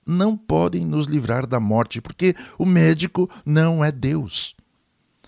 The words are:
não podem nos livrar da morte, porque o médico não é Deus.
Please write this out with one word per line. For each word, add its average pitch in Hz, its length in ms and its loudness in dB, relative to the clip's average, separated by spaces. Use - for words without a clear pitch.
não 190 300 0
podem 170 500 -2
nos 151 220 -2
livrar 131 400 -2
da 120 140 -2
morte, 110 400 0
porque - 340 -2
o 170 80 0
médico 175 640 2
não 160 380 2
é 151 60 2
Deus. 135 640 -4